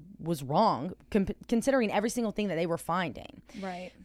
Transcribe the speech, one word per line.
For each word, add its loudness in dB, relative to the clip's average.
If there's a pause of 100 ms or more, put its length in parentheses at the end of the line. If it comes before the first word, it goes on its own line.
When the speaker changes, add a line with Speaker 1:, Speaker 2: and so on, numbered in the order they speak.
(200)
Speaker 1:
was -4
wrong, 2 (160)
com-, 2 (220)
considering 2
every 2
single -2
thing -2
that -2
they 2
were 0
finding. -4 (180)
Speaker 2:
Right. -10 (140)